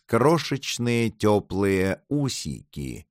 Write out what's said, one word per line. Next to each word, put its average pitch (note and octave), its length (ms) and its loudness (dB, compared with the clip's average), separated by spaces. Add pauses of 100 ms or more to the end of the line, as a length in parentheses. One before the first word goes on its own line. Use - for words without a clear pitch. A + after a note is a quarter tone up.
крошечные A#2+ 1040 0
теплые G2 1000 0
усики D2 1000 -6